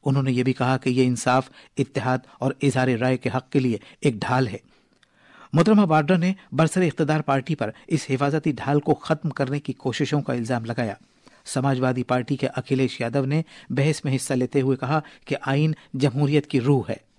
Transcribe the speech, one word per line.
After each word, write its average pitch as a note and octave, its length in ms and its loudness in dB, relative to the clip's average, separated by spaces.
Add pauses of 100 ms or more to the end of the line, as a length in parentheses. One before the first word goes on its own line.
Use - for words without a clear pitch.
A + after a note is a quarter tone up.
انہوں C#3 180 0
نے C3 80 0
یہ B2 120 0
بھی C3 100 2
کہا B2+ 240 0
کہ C3 120 -2
یہ B2+ 160 2
انصاف، B2+ 440 0 (280)
اتحاد C3 400 -2 (220)
اور C3+ 120 -2 (100)
اظہار B2+ 260 2
رائے B2+ 300 0
کے - 180 -4
حق - 140 -4
کے C#3+ 100 0
لیے B2+ 180 0 (240)
ایک C3+ 140 0
ڈھال B2+ 320 0
ہے۔ G2 100 -10 (960)
محترمہ G3+ 280 6
واڈرا D#3+ 360 4
نے F3+ 160 0 (180)
برسر D#3+ 300 2
اقتدار D#3 380 0
پارٹی C#3 360 0
پر G#2+ 160 -6 (160)
اس D3+ 220 -2
حفاظتی C#3+ 420 0
ڈھال C#3 280 0
کو D3+ 140 0
ختم - 360 -2
کرنے C#3 300 -4
کی C3+ 140 -8
کوششوں C#3 480 -2
کا B2 120 -4
الزام A#2 320 -2
لگایا۔ A2+ 280 -4 (520)
سماجوادی B2+ 580 0
پارٹی B2+ 320 -2
کے C3 200 -4
اکھلیش C3 460 -2
یادو B2+ 240 -2
نے D3+ 160 0 (280)
بحث D3 360 0
میں C3+ 100 0
حصہ C3 180 -4
لیتے B2+ 280 0
ہوئے C3 160 0
کہا D3 220 -2 (260)
کہ - 160 -4
آئین D3+ 320 0 (200)
جمہوریت C#3+ 540 2
کی C3+ 140 0
روح C3 280 2
ہے۔ - 300 -8